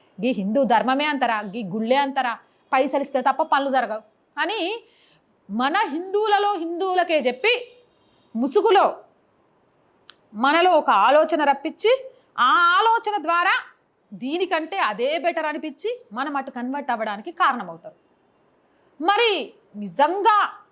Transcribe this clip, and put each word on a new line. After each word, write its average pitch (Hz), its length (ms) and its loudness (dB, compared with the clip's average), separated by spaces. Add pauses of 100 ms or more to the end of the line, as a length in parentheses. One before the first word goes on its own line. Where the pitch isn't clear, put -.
(220)
గీ 247 100 0
హిందూ 220 320 0
ధర్మమే 240 420 2
అంటారా, 262 340 -2
గీ 214 240 -10
గుళ్ళే 220 320 -2
అంటారా, 269 420 -2 (360)
పైసలు 277 280 2
ఇస్తే 262 200 -4
తప్ప 262 200 0
పనులు 277 280 0
జరగవు" 226 320 -2 (380)
అని 392 440 -4 (680)
మన 247 260 0
హిందువులలో 403 760 0
హిందువులకే 349 640 -2
చెప్పి, 254 540 -2 (640)
ముసుగులో 339 600 4 (1400)
మనలో 302 380 2
ఒక 302 180 2
ఆలోచన 294 540 4
రప్పించి, 320 600 0 (340)
ఆ 247 120 4 (280)
ఆలోచన 440 420 2
ద్వారా 349 340 2 (580)
దీనికంటే 320 640 -4
అదే 247 400 0
బెటర్ 330 280 -2
అనిపించి 311 560 -8 (120)
మనం 277 220 -6
అటు 269 160 -6
కన్వర్ట్ 262 400 -6
అవ్వడానికి 214 400 -6
కారణమవుతారు. 226 640 -2 (1080)
మరి 403 500 0 (220)
నిజంగా 330 760 2 (200)